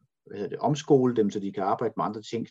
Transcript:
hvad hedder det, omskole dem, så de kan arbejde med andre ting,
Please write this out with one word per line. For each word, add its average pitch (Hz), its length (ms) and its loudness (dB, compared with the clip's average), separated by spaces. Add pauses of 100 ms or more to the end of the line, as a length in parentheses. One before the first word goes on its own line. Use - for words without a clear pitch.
(260)
hvad - 120 -12
hedder 101 100 -4
det, - 100 -8
omskole 131 580 4
dem, 104 140 2
så 104 100 -4
de 98 120 -6
kan 98 100 -6
arbejde 110 340 -2
med 85 80 -2
andre 107 180 -6
ting, - 280 -8